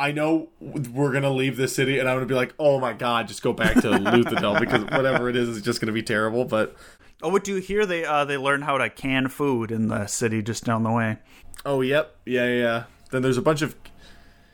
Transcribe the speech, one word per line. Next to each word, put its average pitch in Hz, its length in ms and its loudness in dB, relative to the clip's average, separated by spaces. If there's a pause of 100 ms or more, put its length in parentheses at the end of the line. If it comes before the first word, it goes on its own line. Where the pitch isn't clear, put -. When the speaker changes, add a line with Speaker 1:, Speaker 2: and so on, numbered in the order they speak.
Speaker 1:
I 143 100 0
know 156 380 0 (100)
we're 139 540 -2
gonna 139 200 2
leave 131 240 0
this 127 200 0
city, 135 240 2
and 131 80 0
I'm 127 80 2
gonna 127 100 -2
be 131 80 0
like, 123 240 0
"Oh 139 220 4
my 120 120 -2
God, 117 360 0
just 110 120 -12
go 120 120 0
back 110 220 2
to 247 80 6
Luthadel," 175 760 2
because - 280 0
whatever 127 420 0
it 123 80 0
is, 120 120 0
is 113 140 -8
just 117 180 -2
gonna 110 120 -2
be 110 100 -2
terrible. 110 420 0
But 110 300 -2 (480)
Speaker 2:
Oh, 156 60 -2
what 190 160 2
do 196 100 -4
you 185 60 -4
hear? 202 260 0
They, 170 180 -2
uh, 147 200 2
they 143 120 -2
learn 139 260 0
how 147 140 0
to 117 140 0
can 131 380 -2
food 123 420 -2
in 110 180 0
the 107 180 -2
city 110 360 -2
just 110 220 -6
down 113 180 0
the 110 80 0
way. 113 280 0 (460)
Speaker 1:
Oh, 139 160 0
yep, 143 360 0 (100)
yeah, 123 180 0
yeah, 123 160 2
yeah. 117 220 0 (300)
Then 131 100 0
there's 127 160 2
a 127 40 0
bunch 156 200 2
of, - 140 -4 (760)